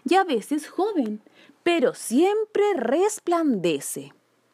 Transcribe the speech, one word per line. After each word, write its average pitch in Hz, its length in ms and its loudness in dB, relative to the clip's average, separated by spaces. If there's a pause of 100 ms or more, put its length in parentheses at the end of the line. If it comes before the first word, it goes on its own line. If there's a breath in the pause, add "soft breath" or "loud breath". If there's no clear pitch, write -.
y 349 120 2
a 381 80 4
veces 294 440 -2
joven, 302 520 -2 (420 soft breath)
pero 311 320 2
siempre 403 680 0 (120)
resplandece". 240 1400 -2 (420)